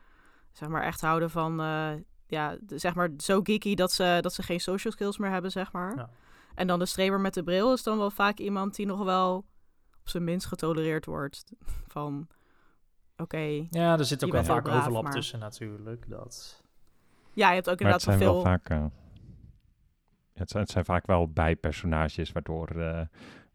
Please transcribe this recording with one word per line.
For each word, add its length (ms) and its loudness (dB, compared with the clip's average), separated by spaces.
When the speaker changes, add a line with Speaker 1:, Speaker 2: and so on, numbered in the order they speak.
Speaker 1:
Zeg 160 -12
maar, 140 -2
echt 180 -4
houden 300 2
van, 300 -2
eh, 300 -2
ja, 340 -4
de, 180 -12
zeg 160 -2
maar, 220 2
zo 260 4
geeky 320 0
dat 180 2
ze, 280 4
dat 140 -2
ze 80 -8
geen 180 -2
social 320 -2
skills 260 -4
meer 120 -2
hebben, 200 -4
zeg 220 -6
maar. 240 -6
Speaker 2:
Ja. 140 -10
Speaker 1:
En 120 -2
dan 120 2
de 80 0
streber 340 2
met 140 -2
de 80 -4
bril 300 4
is 100 0
dan 160 0
wel 120 0
vaak 280 0
iemand 380 -4
die 100 -4
nog 180 -4
wel 320 2
op 80 -14
zijn 160 -4
minst 220 -2
getolereerd 600 -2
wordt. 380 -8
<laughs> 260 -6
Van, 320 -6
oké, 540 -6
Speaker 2:
Ja, 280 4
er 60 4
zit 160 0
Speaker 1:
je 60 0
Speaker 2:
ook 60 0
wel 100 4
Speaker 1:
bent 40 2
heel 80 4
Speaker 2:
vaak 100 2
Speaker 1:
braaf, 160 2
Speaker 2:
overlap 220 2
Speaker 1:
maar 100 -4
Speaker 2:
tussen 260 -4
natuurlijk, 720 -10
dat 540 -14
Speaker 1:
Ja, 160 6
je 60 6
hebt 160 0
ook 100 0
Speaker 3:
Maar 120 6
het 100 4
Speaker 1:
inderdaad 20 -4
wel 120 4
Speaker 3:
zijn 20 6
wel 160 6
Speaker 1:
veel 160 2
Speaker 3:
vaak, 200 2
eh, 160 2
het 160 -8
zijn, 120 -2
het 100 -4
zijn 120 0
vaak 220 0
wel 260 4
bijpersonages, 1000 0
waardoor, 360 -6
eh, 320 -4